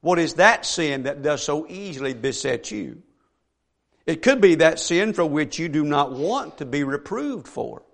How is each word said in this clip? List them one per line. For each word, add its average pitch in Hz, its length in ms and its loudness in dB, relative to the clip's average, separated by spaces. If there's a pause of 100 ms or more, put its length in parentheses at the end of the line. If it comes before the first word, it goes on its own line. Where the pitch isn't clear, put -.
what 170 180 4
is 160 160 0
that 208 300 6
sin 143 380 -2
that 143 200 -6
does 147 180 0
so 151 260 -4
easily 160 460 -8
beset 123 560 -4
you?" 92 320 -10 (1040)
It 160 160 -4
could 262 180 4
be 185 140 8
that 160 240 6
sin 196 340 0
for 175 100 0
which 151 360 -2
you 165 100 -4
do 151 140 0
not 143 280 0
want 185 460 -4
to 151 80 -10
be 139 180 -2
reproved 190 640 -6
for. 117 360 -10 (100)